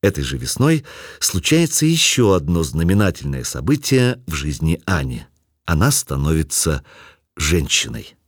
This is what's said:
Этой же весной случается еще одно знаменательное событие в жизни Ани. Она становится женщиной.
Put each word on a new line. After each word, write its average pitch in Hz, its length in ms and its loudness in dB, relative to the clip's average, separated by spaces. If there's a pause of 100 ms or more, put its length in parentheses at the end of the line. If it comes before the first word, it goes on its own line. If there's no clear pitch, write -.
Этой 85 220 0
же 64 120 -6
весной 139 480 0 (360)
случается 156 680 0
еще 131 460 4
одно 85 320 2
знаменательное 78 800 0
событие 127 840 0
в 80 80 -8
жизни 73 500 -2
Ани. 65 400 -4 (400)
Она 87 260 2
становится 73 960 -2 (520)
женщиной. 76 800 -2 (100)